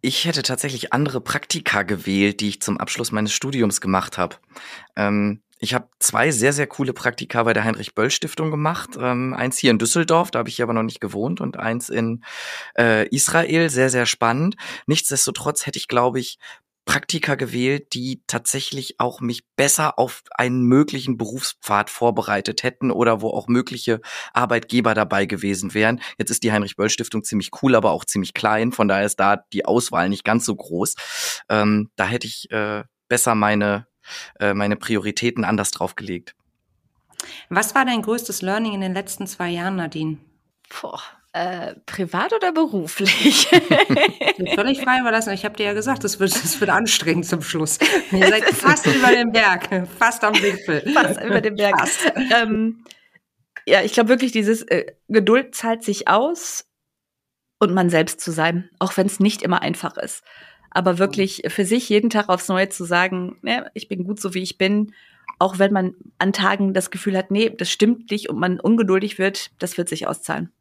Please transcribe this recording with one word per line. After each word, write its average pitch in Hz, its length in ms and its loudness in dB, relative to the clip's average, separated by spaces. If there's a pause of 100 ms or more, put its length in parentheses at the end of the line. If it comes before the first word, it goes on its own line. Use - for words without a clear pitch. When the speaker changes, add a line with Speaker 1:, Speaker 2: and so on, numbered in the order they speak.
Speaker 1:
Ich 127 200 0
hätte 165 180 -2
tatsächlich 131 500 -4
andere 131 280 0
Praktika - 640 -2
gewählt, 98 580 0
die 104 80 -2
ich - 120 -6
zum - 180 -2
Abschluss - 340 -6
meines 107 200 -2
Studiums 123 480 0
gemacht 95 380 -2
hab. 90 220 -4 (560)
Ähm, 104 460 0 (180)
ich 117 140 -4
hab 120 160 -4 (100)
zwei 127 320 2
sehr, 123 200 2
sehr 143 140 -2
coole 131 260 -4
Praktika - 520 -4
bei 113 80 2
der 110 100 2
Heinrich-Böll-Stiftung 117 880 -2
gemacht. 156 500 -4
Ähm, 127 320 -2
eins 127 260 -4
hier 127 120 4
in 113 80 4
Düsseldorf, 165 540 2
da 117 80 0
hab 117 80 -4
ich - 80 -10
hier 120 80 -2
aber 113 80 -4
noch 113 100 0
nicht 110 180 -6
gewohnt, 107 400 -6
und 135 160 -6
eins 117 320 -4
in, 117 360 -2 (520)
äh, 113 380 4
Israel, 160 560 2
sehr, 131 200 4
sehr 123 160 2
spannend. 131 500 0 (300)
Nichtsdestotrotz 147 800 -2
hätte 139 120 -6
ich, - 80 -8
glaub 123 300 2
ich, - 240 -8 (440)
Praktika 143 520 -2
gewählt, 131 580 -2
die 123 320 -8
tatsächlich - 720 -6
auch 123 220 -2
mich 120 340 -6
besser 143 460 2
auf 123 320 -2
einen 123 320 0
möglichen 135 520 4
Berufspfad 107 720 -2
vorbereitet 107 720 0
hätten 127 260 -2
oder 113 300 2
wo 110 80 -2
auch - 180 -4
mögliche 120 540 0 (320)
Arbeitgeber 120 600 2
dabei 101 320 2
gewesen 98 480 -4
wären. 110 260 2 (180)
Jetzt 110 120 -4
ist 117 120 -4
die 113 80 2
Heinrich-Böll-Stiftung 107 720 -2
ziemlich - 280 -4 (120)
cool, 131 140 6
aber 107 160 4
auch 85 120 -4
ziemlich - 300 -4
klein. 110 380 2
Von 104 160 0
daher 98 180 2
ist 104 140 -4
da 101 320 2
die 98 120 -4
Auswahl 98 440 2
nicht 101 160 -4
ganz 113 200 0
so 107 120 -2
groß. - 920 -6
Ähm, 107 460 2
da 95 120 0
hätte 113 200 -4
ich, - 240 -12
äh, 104 320 -4 (260)
besser 120 280 2
meine, 104 500 2 (540)
äh, 101 120 2
meine 104 240 0
Prioritäten 110 680 -2
anders 101 260 0
draufgelegt. 90 640 -8 (1120)
Speaker 2:
Was 226 280 0
war 269 80 4
dein 233 180 0
größtes 220 400 -4
Learning 208 320 -2
in 196 60 -6
den 185 140 -2
letzten 196 340 -8
zwei 175 220 -6
Jahren, 175 260 -4
Nadine? 156 420 -4 (640)
Speaker 3:
Boah, - 200 -12 (340)
äh, 175 420 -6 (100)
privat 196 480 -4
oder 381 180 0
beruflich? 214 960 2
<laughs> - 1040 4
Speaker 2:
Völlig 269 280 0
frei 254 180 2
überlassen. 226 320 0
Ich 196 140 -6
hab 208 100 -6
dir 208 80 -2
ja 202 80 0
gesagt, 214 320 -2
es 196 160 -4
wird, 190 100 4
es - 300 -2
wird 190 100 2
anstrengend 170 540 2
zum 170 160 -2
Schluss. 156 380 -4 (320)
Ihr 190 180 6
seid 220 160 4
Speaker 3:
<laughs> - 100 4
Speaker 2:
fast 294 320 2
über 254 240 6
dem 240 220 4
Berg, 185 560 2 (100)
fast 233 260 2
am 214 100 2
Gipfel. 190 480 0 (100)
Speaker 3:
Fast 269 300 2
über 233 180 0
dem 208 140 -2
Berg. 202 260 2
Speaker 2:
Fast. - 320 0 (240)
Speaker 3:
Ähm, 226 480 0 (840)
ja, 190 160 6
ich 208 120 -4
glaub 226 140 4
wirklich, 247 240 4
dieses, 220 300 2
äh, - 300 -2 (160)
Geduld 226 460 4
zahlt 226 280 -2
sich 202 240 -4
aus 269 600 0 (920)
und 190 140 2
man 185 160 4
selbst 160 320 2
zu 180 100 -6
sein, 170 380 -2 (100)
auch 185 200 -2
wenn's 190 200 0
nicht 208 220 4
immer 175 220 0
einfach - 340 -6
ist. - 260 -10 (480)
Aber 180 280 2
wirklich 190 500 -2
für 196 160 0
sich 233 240 0
jeden 214 220 4
Tag 208 180 0
aufs 180 200 0
Neue 190 200 2
zu 180 160 -8
sagen, 180 560 -2
"Ne, 240 320 -4
ich - 160 -12
bin 185 160 -6
gut 208 160 -6
so, 185 140 -6
wie 185 80 -2
ich - 160 -10
bin", 208 340 2 (460)
auch 185 200 2
wenn 196 140 4
man 185 220 0 (240)
an 196 160 2
Tagen 196 400 2
das 185 160 0
Gefühl 196 260 -4
hat, 190 140 -2
"Nee, 214 260 2
das 180 140 -4
stimmt - 400 2
nicht", 208 180 -4
und - 100 -4
man 180 220 0
ungeduldig 202 580 2
wird, 196 400 -2
das - 200 -6
wird 175 100 -2
sich 160 180 -6
auszahlen. 160 540 -6